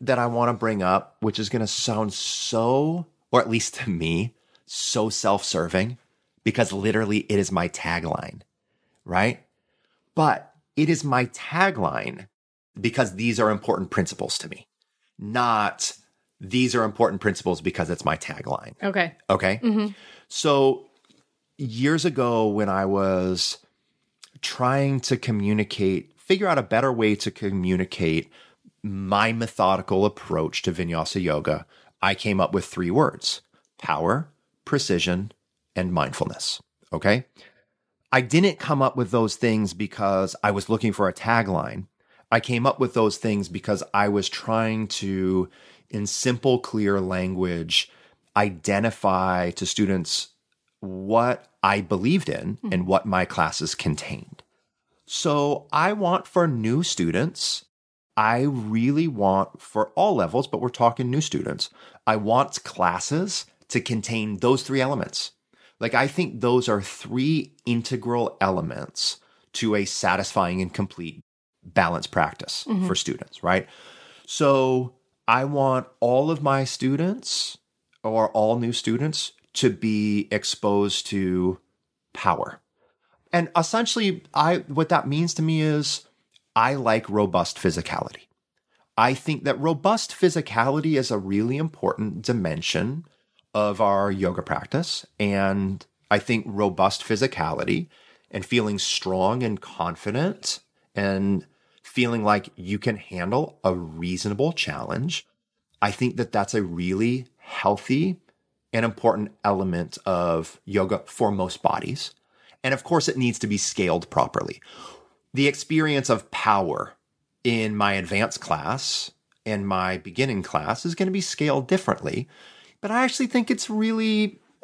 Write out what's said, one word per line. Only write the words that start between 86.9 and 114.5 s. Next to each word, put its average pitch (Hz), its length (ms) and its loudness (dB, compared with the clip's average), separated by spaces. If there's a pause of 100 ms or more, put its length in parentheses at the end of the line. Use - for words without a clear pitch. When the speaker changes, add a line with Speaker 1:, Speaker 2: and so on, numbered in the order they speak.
Speaker 1:
robust 95 480 2
physicality. - 680 -4 (680)
I 127 200 4
think 131 300 -4
that 127 140 0
robust 165 520 0
physicality 147 880 2
is 127 100 0
a 113 80 0
really 101 400 0
important 110 640 -4
dimension 98 840 -2 (500)
of 104 260 0
our 101 300 2
yoga 95 320 -2
practice. - 640 -4 (120)
And 98 640 0 (280)
I 104 80 6
think 113 280 -2
robust 98 560 0
physicality 98 840 -2 (420)
and 95 160 -8
feeling 107 320 0
strong 95 640 0
and 110 180 -2
confident 104 1000 -4 (340)
and 98 540 0 (340)
feeling 117 420 0
like 104 320 2
you 92 220 -6
can 107 200 -2
handle 101 640 -4
a 92 100 2
reasonable 90 800 -2
challenge, - 720 -4 (560)
I 104 80 2
think 123 280 -2
that 120 140 -2
that's 101 220 0
a 110 80 0
really 95 640 -2 (120)
healthy 139 800 0 (540)
and 113 140 0
important 104 460 0 (120)
element 92 640 0
of 87 600 0
yoga 98 420 0
for - 240 0
most 92 320 -4
bodies. - 500 -4 (520)
And 135 80 0
of 131 120 -4
course, 160 240 2
it - 80 -2
needs 123 220 0
to 101 80 -2
be 104 100 0
scaled 87 520 0
properly. - 520 -2 (720)